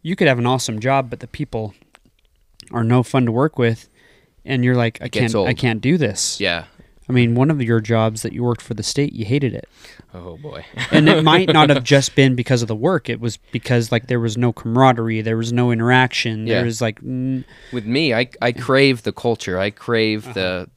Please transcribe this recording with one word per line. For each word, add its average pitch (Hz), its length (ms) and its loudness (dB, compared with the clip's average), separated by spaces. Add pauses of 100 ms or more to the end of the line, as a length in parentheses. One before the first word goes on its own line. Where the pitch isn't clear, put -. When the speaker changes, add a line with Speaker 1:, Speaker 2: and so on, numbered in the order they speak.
Speaker 1:
You 175 140 -4
could 175 120 2
have 127 120 4
an 120 60 0
awesome 123 340 -2
job, 131 300 0
but 120 120 -12
the 120 60 -14
people 110 460 -8 (960)
are 117 120 -2
no 123 200 4
fun 127 240 0
to 113 40 0
work 135 260 0
with, 117 300 0 (560)
and 123 220 -2
you're 127 100 4
like, 117 260 0
"I - 40 -10
Speaker 2:
It 123 80 -8
gets 113 200 0
Speaker 1:
can't, 98 120 2
I 120 40 0
Speaker 2:
old. 120 80 -2
Speaker 1:
can't 113 240 -2
do 151 160 2
this." 107 420 -4
Speaker 2:
Yeah. 87 260 -2 (420)
Speaker 1:
I 127 60 -4
mean, 120 220 2
one 139 160 4
of 147 100 -2
your 113 200 2
jobs 110 420 0
that - 100 -6
you 120 100 -6
worked 120 200 -2
for 120 100 -10
the 107 80 -8
state, - 320 -4
you 110 120 -8
hated 127 280 0
it. - 160 -12 (420)
Speaker 2:
Oh, 87 260 -16
boy. - 280 -16 (260)
Speaker 1:
And 151 160 6
it 156 160 4
might 165 300 4
not 151 160 6
Speaker 2:
<laughs> 147 40 6
Speaker 1:
have 131 100 2
just 139 320 2
been 135 200 4
because 120 280 0
of 110 40 -4
the 110 80 -4
work. 151 340 -2
It 113 100 -6
was 117 180 -6
because, 120 540 -4
like, 120 160 -2
there 123 120 -2
was 113 200 -2
no 123 120 2
camaraderie. 117 680 0
There 113 160 -2
was 117 160 -4
no 123 160 2
interaction. 117 760 2
There 113 160 0
Speaker 2:
Yeah. - 20 -2
Speaker 1:
was, 117 180 -4
like, 110 220 -4
n- 127 420 -6 (260)
Speaker 2:
With 117 140 -8
me, 127 300 0
I, 123 140 -2 (120)
I 120 120 0
crave 131 500 2
the 104 80 -4
culture. 101 480 -4
I 101 100 -2
crave 110 560 -2
Speaker 1:
Uh-huh. 123 80 -14
Speaker 2:
the, 92 420 -4